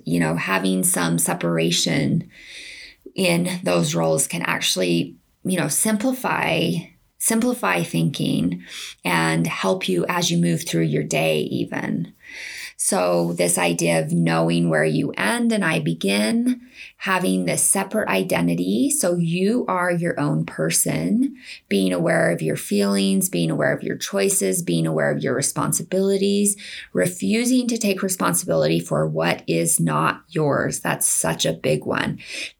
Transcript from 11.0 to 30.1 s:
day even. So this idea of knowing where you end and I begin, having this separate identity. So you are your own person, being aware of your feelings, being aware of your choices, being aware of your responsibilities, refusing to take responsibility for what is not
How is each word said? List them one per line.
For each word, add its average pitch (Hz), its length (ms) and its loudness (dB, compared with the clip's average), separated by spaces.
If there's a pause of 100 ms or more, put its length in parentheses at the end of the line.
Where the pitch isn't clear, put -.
day 80 380 0
even. - 720 -4 (600)
So 180 580 0
this 175 240 0
idea 170 440 2
of 156 100 -4
knowing 165 580 2
where 156 140 2
you - 320 0
end 233 380 2
and 208 100 2
I 165 160 2
begin, 208 840 0 (420)
having 185 420 0
this 156 180 0
separate - 460 0
identity. 95 800 2
So 175 260 0
you 185 520 2
are 180 240 0
your 170 280 -2
own 156 260 0
person, 170 920 0 (340)
being 190 240 2
aware 170 380 2
of 175 100 -4
your 156 140 -2
feelings, 196 720 0
being 170 220 0
aware 147 220 0
of - 100 -6
your - 140 -6
choices, 196 640 0
being 170 260 0
aware 156 240 0
of 147 120 -4
your 123 120 -2
responsibilities, 196 1200 0 (380)
refusing 226 760 2
to 226 100 0
take 196 240 0
responsibility 170 760 0
for 156 280 0
what 160 400 -2
is 165 320 0
not 160 500 0